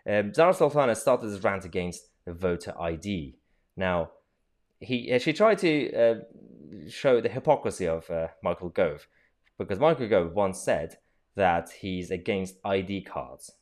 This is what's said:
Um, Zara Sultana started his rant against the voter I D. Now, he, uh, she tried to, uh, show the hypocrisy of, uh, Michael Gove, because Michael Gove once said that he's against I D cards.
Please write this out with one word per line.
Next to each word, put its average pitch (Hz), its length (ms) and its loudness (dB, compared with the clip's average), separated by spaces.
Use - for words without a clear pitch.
Um, 104 240 0
Zara 175 220 6
Sultana 143 400 4
started 120 320 2
his 101 180 -4
rant 98 220 0
against 87 420 -6
the 90 80 -10
voter 87 480 -2
I 85 140 -4
D. 80 420 -8
Now, 90 360 0
he, 120 340 -4
uh, 127 60 4
she 156 160 0
tried 208 240 4
to, 151 340 0
uh, 117 220 4
show 123 320 2
the 107 80 0
hypocrisy 110 580 0
of, 82 240 -2
uh, 82 180 -2
Michael 87 280 -4
Gove, 80 380 -2
because 98 200 -4
Michael 135 300 2
Gove 87 240 2
once 95 260 0
said 80 380 -2
that 87 360 2
he's 90 300 -6
against 95 540 -4
I 98 160 0
D 95 220 -6
cards. - 600 -12